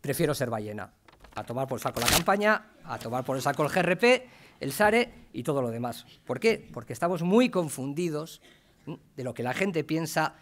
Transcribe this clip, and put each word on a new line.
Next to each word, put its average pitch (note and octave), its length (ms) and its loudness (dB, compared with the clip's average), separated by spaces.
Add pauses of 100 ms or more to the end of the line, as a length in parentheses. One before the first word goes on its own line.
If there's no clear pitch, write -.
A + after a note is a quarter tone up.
Prefiero D3 320 0
ser B2 160 -2
ballena. G#2+ 440 -6 (420)
A G#2+ 80 -8
tomar C3 240 -4
por B2+ 120 -4
saco B2 220 -4
la A#2+ 60 4
campaña, G3+ 680 2 (100)
a A#2+ 160 -10
tomar B2 240 -4
por C3+ 140 -2
el B2+ 40 -4
saco C#3+ 220 2
el C#3+ 60 2
G F#3+ 100 2
R F3 160 4
P, B3 320 4 (320)
el C3+ 140 -6
sare A3+ 580 2
y A#2+ 120 -8
todo C#3 180 0
lo B2 80 -2
demás. A#2 360 -6 (200)
¿Por - 140 -4
qué? - 340 0
Porque - 200 -10
estamos E3+ 280 0
muy G#3+ 280 6
confundidos, D#3 920 -4 (460)
¿m?, D#3+ 120 -12 (160)
de C3 80 -10
lo B2+ 100 -6
que A#2+ 100 -6
la B2 100 -2
gente E3+ 300 0
piensa D#3 580 -2